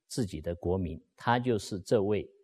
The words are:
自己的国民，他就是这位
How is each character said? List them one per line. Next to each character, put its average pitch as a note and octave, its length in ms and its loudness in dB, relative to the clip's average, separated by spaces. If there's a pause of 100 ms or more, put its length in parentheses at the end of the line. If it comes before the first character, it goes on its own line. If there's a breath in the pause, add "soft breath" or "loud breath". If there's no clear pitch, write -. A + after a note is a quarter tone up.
自 B2 200 -2
己 E2 160 -8
的 E2+ 120 -4
国 F2 220 0
民， F#2+ 260 -4 (140)
他 A#2+ 220 2
就 A#2+ 200 0
是 G2 220 -6
这 G#2+ 220 4
位 G2 280 0 (140)